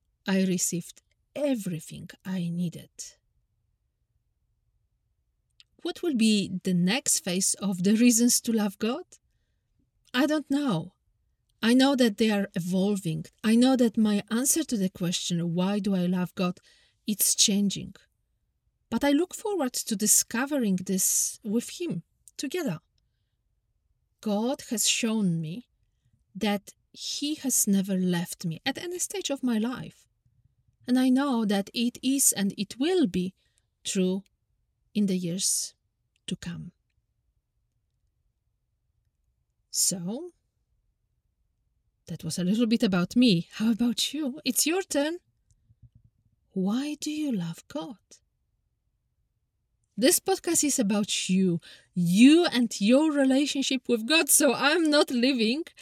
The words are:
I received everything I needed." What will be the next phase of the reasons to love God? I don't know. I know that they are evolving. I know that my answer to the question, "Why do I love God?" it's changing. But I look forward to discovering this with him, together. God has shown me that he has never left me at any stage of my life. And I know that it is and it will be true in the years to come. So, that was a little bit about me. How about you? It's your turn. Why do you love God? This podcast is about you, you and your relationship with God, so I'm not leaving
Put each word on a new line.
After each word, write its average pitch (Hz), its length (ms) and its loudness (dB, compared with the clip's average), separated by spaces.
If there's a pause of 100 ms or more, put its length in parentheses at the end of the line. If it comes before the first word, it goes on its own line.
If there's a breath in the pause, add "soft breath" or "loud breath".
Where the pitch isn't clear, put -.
(280)
I 190 160 2
received 180 580 -4 (340)
everything 190 720 -6 (160)
I 185 240 -4
needed." 170 420 -6 (3000)
What 339 200 -8
will 330 140 0
be 208 480 2
the 185 100 0
next 180 460 0
phase 185 360 -2
of 190 280 -4
the 208 120 4
reasons 240 460 4
to 233 120 -2
love 208 260 -2
God? 262 260 -4 (1080)
I 254 120 4
don't 302 240 0
know. 233 440 -2 (680)
I 226 120 4
know 262 240 6
that 233 200 4
they 220 120 2
are 202 260 0
evolving. 185 720 -2 (180)
I 220 120 4
know 254 200 6
that 240 220 2
my 208 320 2
answer 277 340 0
to 247 140 -4
the 190 120 0
question, 170 640 -4
"Why 190 260 0
do 196 160 -2
I 180 100 0
love 180 300 -2
God?" 180 240 -4 (460 soft breath)
it's - 300 0
changing. 202 600 0 (920)
But 226 140 -2
I 285 80 4
look 311 220 0
forward 349 400 -4
to - 220 -6
discovering 226 840 0
this - 640 -2
with 226 380 -6
him, 285 220 -8 (340)
together. 269 420 -6 (1400)
God 220 480 -2
has 208 180 -2
shown 208 540 0
me 165 260 -10 (640)
that 202 400 -4 (200)
he - 420 -8
has - 320 -2
never 196 300 0
left 180 480 -2
me 160 200 -8
at 277 120 -4
any 349 220 -8
stage - 300 -6
of 277 140 -4
my 240 140 0
life. 220 500 -6 (800)
And 247 100 2
I 262 120 4
know 254 340 2
that 202 300 0
it 240 280 -2
is 262 300 2
and 196 260 -2
it - 200 -8
will 311 300 2
be 180 260 -4 (500)
true 185 400 -2 (680)
in 208 140 2
the 185 100 0
years 180 560 -4 (540)
to 185 80 -6
come. 170 360 -12 (3000)
So, 220 640 -4 (1700)
that - 180 -12
was 160 140 -6
a 180 60 -2
little 214 240 2
bit 226 160 2
about 185 320 0
me. 233 380 6
How 220 180 0
about 233 420 -2
you? 294 320 -6
It's - 220 0
your 359 160 0
turn. 302 340 -2 (1300)
Why 240 440 -2
do - 140 -8
you 302 220 -2
love 170 360 -6
God? 302 300 -10 (2000)
This 262 240 4
podcast 359 440 -2
is 285 160 0
about 208 500 0
you, 185 320 2 (320 loud breath)
you 226 520 6
and 254 240 0 (120)
your 269 300 4
relationship 269 760 0
with 226 200 0
God, 302 220 2
so 277 240 4
I'm 302 360 2
not 294 220 4
leaving 247 540 0 (160 loud breath)